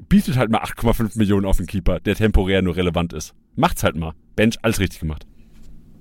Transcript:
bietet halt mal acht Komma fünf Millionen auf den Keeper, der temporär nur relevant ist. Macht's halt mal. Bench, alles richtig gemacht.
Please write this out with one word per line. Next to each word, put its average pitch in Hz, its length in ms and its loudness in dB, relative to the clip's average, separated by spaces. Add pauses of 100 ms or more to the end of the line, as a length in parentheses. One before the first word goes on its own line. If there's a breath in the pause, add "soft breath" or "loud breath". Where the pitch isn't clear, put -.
bietet 185 280 4
halt 123 140 2
mal - 80 2
acht - 180 -8
Komma 117 160 2
fünf 110 240 0
Millionen 101 280 2
auf 95 120 2
den 90 100 0
Keeper, 90 320 0
der 101 160 -2
temporär 95 480 2
nur 87 140 0
relevant 87 360 -2
ist. - 220 -12 (220)
Macht's 160 260 0
halt 92 140 0
mal. 80 180 -6 (220)
Bench, 113 260 2
alles 113 160 0
richtig 92 220 -2
gemacht. 76 260 -8 (760)